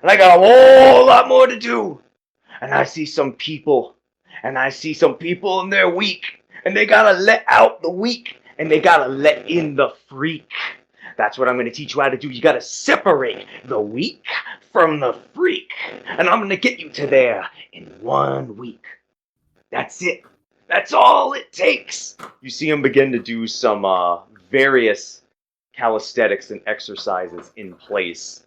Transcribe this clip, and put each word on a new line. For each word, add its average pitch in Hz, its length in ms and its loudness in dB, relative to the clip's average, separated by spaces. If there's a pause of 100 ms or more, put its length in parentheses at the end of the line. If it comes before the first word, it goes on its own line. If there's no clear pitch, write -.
And 165 80 0
I 208 60 6
got 185 220 10
a - 20 6
whole 262 640 10
lot 254 220 6
more 262 180 6
to 247 120 -4
do. 214 420 -6 (600)
And - 120 -12
I 139 120 0
see 151 220 -8
some 143 260 -4
people, 143 640 -4 (480)
and 131 160 -8
I 131 100 -2
see 151 260 -10
some 151 200 0
people, 180 460 -6
and 190 120 -10
they're 190 180 0
weak. 196 520 -8 (220)
And 190 120 -4
they 220 100 0
gotta 214 320 4
let 190 300 0
out - 340 2
the 165 80 -6
weak, 214 500 -10 (180)
and 160 120 -8
they 156 100 2
gotta 160 260 2
let 139 420 -2
in 156 280 -4
the 135 140 0 (180)
freak. 151 420 -10 (680)
That's 107 220 -4
what 127 100 -2
I'm 127 80 -2
gonna 123 140 -6
teach 143 240 -16
you 139 60 -6
how 139 80 0
to 131 100 -4
do. 143 100 -12
You 127 120 -14
gotta 151 200 0
separate - 880 -4 (180)
the 123 160 -8
weak 113 440 -10 (480)
from 160 280 0
the 123 140 -4 (200)
freak. - 380 -6 (340)
And - 220 -6
I'm 226 120 0
gonna 196 160 -6
get - 240 -6
you 156 100 -20
to 143 160 -10
there 123 420 0 (240)
in - 140 -20 (140)
one 135 560 -6
week. 117 280 -20 (840)
That's - 320 -12
it. 175 200 -8 (460)
That's - 240 -4
all - 400 2
it - 200 -14
takes. - 640 -6 (240)
You 131 100 -20
see 139 180 -8
him 151 140 -2
begin 135 300 0
to 120 60 -4
do 117 280 -10
some, 107 380 -4
uh, 90 340 -2 (320)
various 131 720 -2 (520)
calisthenics 110 760 -4
and 104 160 -16
exercises 92 880 -12
in 98 180 -20
place 87 720 -12